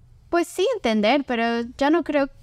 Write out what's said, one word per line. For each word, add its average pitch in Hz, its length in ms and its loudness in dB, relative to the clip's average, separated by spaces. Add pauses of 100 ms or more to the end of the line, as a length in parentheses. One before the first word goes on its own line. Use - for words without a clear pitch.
(280)
Pues 339 200 2
sí - 180 -2 (100)
entender, 233 480 2
pero 233 380 -2 (160)
yo 277 120 2
no 330 140 4
creo, 277 240 0 (140)